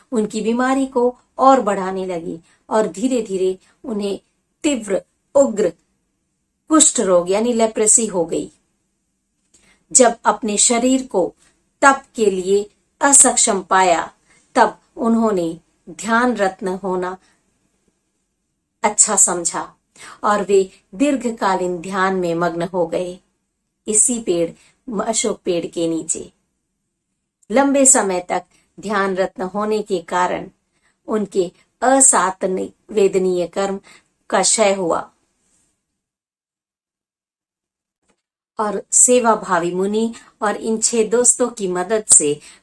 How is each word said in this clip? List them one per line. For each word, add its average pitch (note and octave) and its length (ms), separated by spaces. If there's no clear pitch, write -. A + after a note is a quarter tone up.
उनकी G#3+ 300
बीमारी B3+ 460
को B3 280
और C4+ 220
बढ़ाने F#3+ 440
लगी E3+ 340
और A3 180
धीरे A3+ 340
धीरे F#3+ 360
उन्हें G3+ 360
तीव्र G#3 380
उग्र G#3+ 360
कुष्ठ D4+ 300
रोग F3+ 320
यानी A3+ 220
लेप्रेसी A3+ 520
हो F3 200
गई। - 260
जब A#3 340
अपने G#3+ 320
शरीर B3+ 500
को F#3+ 140
तप C4+ 220
के A3 100
लिए G3 400
असक्षम A#3+ 600
पाया, F#3 500
तब A3+ 220
उन्होंने A3+ 500
ध्यान A3+ 440
रत्न F#3+ 320
होना F#3 340
अच्छा G#3 320
समझा F3 520
और G#3 200
वे F#3+ 180
दीर्घकालीन G#3 800
ध्यान F#3+ 380
में F3 200
मग्न E3+ 380
हो F3 140
गए। F3+ 300
इसी G#3+ 320
पेड़, E3+ 300
अशोक A3 580
पेड़ E3+ 200
के E3 220
नीचे E3 440
लंबे C#4 360
समय G3 340
तक F#3 140
ध्यान G3 380
रत्न F#3+ 300
होने G#3 360
के G3 260
कारण F3+ 420
उनके G3+ 440
असातन G3+ 760
वेदनीय F#3 560
कर्म G3 320
का G3 120
क्षय G3 320
हुआ F3+ 360
और G#3 220
सेवाभावी G#3+ 800
मुनि G#3 420
और G#3 160
इन A3+ 200
छह A3 320
दोस्तों B3 400
की G3+ 180
मदद F#3 400
से D3 320